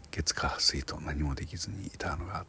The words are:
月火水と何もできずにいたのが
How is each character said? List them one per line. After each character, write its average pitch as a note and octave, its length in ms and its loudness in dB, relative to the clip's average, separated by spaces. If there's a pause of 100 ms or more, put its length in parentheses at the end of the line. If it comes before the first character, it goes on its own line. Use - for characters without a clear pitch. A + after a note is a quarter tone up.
月 - 240 2
火 - 260 2
水 C#2+ 240 4
と - 160 -4
何 D2 220 0
も C#2+ 140 4
で - 100 -4
き - 120 -6
ず - 120 -4
に G2 160 -4
い - 60 -6
た F2 240 -2
の E2+ 100 -2
が E2+ 240 -4